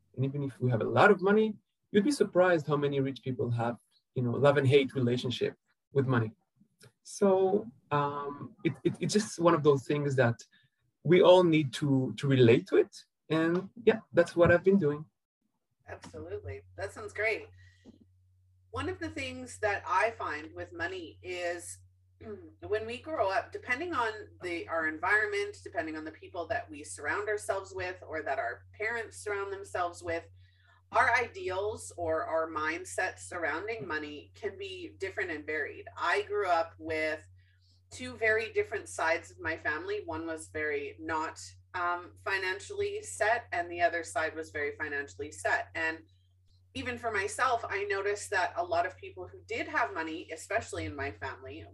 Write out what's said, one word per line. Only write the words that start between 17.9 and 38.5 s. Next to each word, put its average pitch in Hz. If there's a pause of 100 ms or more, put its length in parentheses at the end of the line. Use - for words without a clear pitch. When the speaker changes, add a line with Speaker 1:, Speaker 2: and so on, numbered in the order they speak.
Speaker 2:
One 262
of 370
the 330
things 254
that 202
I 220
find 156
with 175
money 175
is 175 (440)
<clears throat> - (420)
when 214
we 233
grow 285
up, -
depending 262
on 233 (300)
the, 339
our 320
environment, 202
depending 160
on 156
the 156
people 165
that 151
we 147
surround 160
ourselves 202
with 185
or -
that -
our - (140)
parents 220
surround 202
themselves 185
with, 165 (680)
our 233
ideals 208
or 160
our 160
mindsets 165
surrounding 180
money 151
can 202
be 185
different 190
and 151
varied. 151 (120)
I 180
grew 202
up 165
with 156 (720)
two 254
very 220